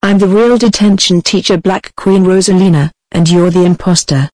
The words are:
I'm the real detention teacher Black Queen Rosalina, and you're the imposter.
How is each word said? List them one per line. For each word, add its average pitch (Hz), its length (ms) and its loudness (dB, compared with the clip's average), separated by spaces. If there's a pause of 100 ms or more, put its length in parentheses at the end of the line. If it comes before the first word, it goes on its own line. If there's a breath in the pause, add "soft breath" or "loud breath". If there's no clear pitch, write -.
I'm 202 160 0
the 196 100 2
real 226 300 2
detention 202 640 0
teacher 185 360 -2
Black - 380 -6
Queen 190 280 0
Rosalina, 185 680 0 (200)
and 170 180 0
you're 175 200 2
the 180 140 0
imposter. 170 720 -2